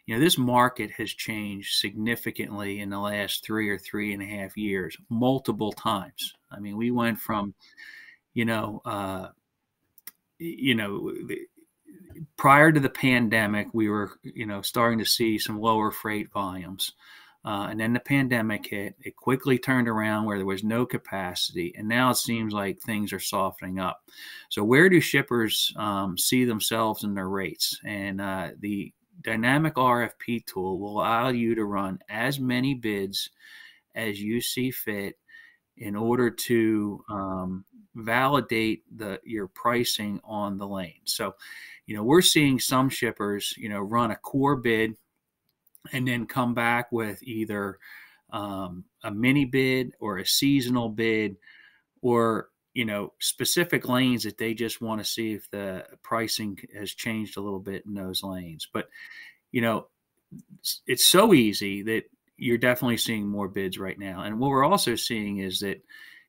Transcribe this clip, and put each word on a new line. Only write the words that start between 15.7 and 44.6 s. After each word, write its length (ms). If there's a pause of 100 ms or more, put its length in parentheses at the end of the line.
freight 400
volumes. 640 (520)
Uh, 260
and 100
then 120
the 80
pandemic 680
hit, 320
it 160
quickly 420
turned 300
around 360
where 140
there 80
was 160
no 240
capacity. 920
And 120
now 220
it 60
seems 380
like 260
things 320
are 60
softening 640
up. 280 (400)
So 140
where 260
do 120
shippers, 760
um, 400
see 280
themselves 600
in 100
their 140
rates? 560
And, 360
uh, 400
the 340 (260)
dynamic 560
R 280
F 140
P 220
tool 380
will 200
allow 300
you 280
to 80
run 340 (100)
as 320
many 340
bids 540 (640)
as 280
you 180
see 300
fit 480 (580)
in 200
order 340
to, 800
um, 560 (320)
validate 880 (140)
the, 260
your 240
pricing 800
on 340
the 80
lane. 380
So, 320 (500)
you 80
know, 80
we're 200
seeing 360
some 300
shippers, 680
you 120
know, 120
run 300
a 60
core 400
bid 400 (960)